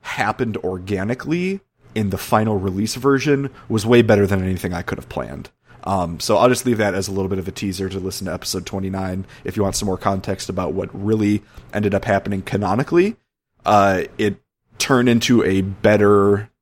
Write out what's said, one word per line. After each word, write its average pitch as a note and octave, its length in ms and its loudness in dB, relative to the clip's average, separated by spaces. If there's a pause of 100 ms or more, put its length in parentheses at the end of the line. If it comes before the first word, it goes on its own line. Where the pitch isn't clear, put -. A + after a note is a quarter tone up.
happened A2 560 -4
organically A2 1040 -4 (320)
in G#2+ 160 -2
the F#2+ 80 -2
final A2 420 0
release G2 360 -4
version C#3 560 2 (180)
was A2 160 0
way A#2+ 160 6
better G#2 260 4
than F#2+ 160 0
anything F#2 300 -4
I F2 80 -6
could - 160 -6
have - 120 -14
planned. - 420 -10 (320)
Um, F2 360 -4
so G#2+ 180 2
I'll A#2+ 120 4
just B2 160 -2
leave A#2+ 140 0
that G#2 160 0
as F#2+ 120 -4
a G2+ 40 -8
little F#2+ 180 -2
bit F#2+ 80 -2
of F2+ 100 -6
a F#2+ 40 -10
teaser F#2+ 380 -6
to F#2+ 100 -6
listen F#2 260 -8
to E2+ 80 -6
episode F#2 320 -8
twenty-nine F#2+ 600 -6 (160)
if - 120 -8
you G#2 60 0
want G2 140 0
some - 100 -4
more F#2 140 -2
context G2 500 -4
about F2+ 240 -4
what F#2+ 180 -6
really G#2 520 0 (300)
ended G2+ 200 0
up G2+ 120 -2
happening F#3+ 360 0
canonically. C3 760 0 (460)
Uh, G2 420 4 (120)
it G#2 200 0 (420)
turned B2+ 300 4
into A#2 340 4
a F#2+ 180 2
better G2+ 880 4 (120)